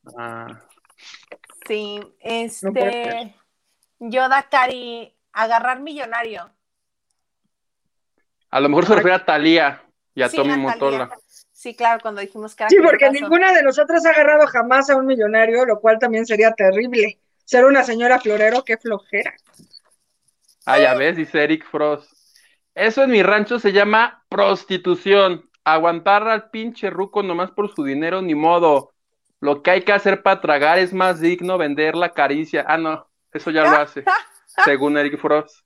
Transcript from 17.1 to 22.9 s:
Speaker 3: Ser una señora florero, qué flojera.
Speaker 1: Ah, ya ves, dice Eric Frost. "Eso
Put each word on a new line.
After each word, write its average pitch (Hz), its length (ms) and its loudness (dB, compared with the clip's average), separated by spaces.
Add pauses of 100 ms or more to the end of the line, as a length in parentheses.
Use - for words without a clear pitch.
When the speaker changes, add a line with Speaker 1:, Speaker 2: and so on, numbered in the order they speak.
Speaker 3:
Ser 254 220 4
una 277 180 6
señora 240 360 0
florero, 220 440 0
qué 226 140 -4
flojera. 208 560 -6 (1300)
Speaker 1:
Ah, 123 140 2
ya 127 140 4
ves, 151 240 0
dice 156 260 -2
Eric 156 260 -2
Frost. 151 420 -4 (640)
"Eso 220 280 0